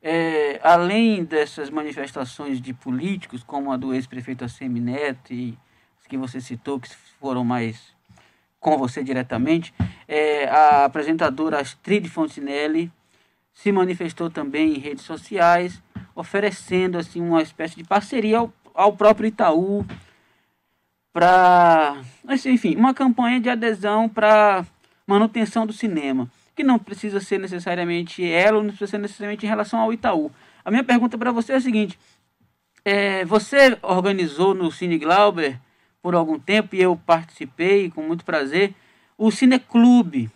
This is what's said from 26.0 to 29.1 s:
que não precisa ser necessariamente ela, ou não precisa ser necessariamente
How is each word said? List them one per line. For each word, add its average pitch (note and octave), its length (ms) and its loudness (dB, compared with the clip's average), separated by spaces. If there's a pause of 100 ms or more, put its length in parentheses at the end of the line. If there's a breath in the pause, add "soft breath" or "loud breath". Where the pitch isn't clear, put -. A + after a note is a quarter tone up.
que D4+ 80 -6
não B3+ 160 4
precisa G3+ 400 -8
ser G3 180 -4
necessariamente F3 880 -6
ela, F#3 320 4
ou G#3+ 60 2
não G#3 60 -4
precisa G3+ 220 -10
ser G#3+ 60 -6
necessariamente G#3 480 -8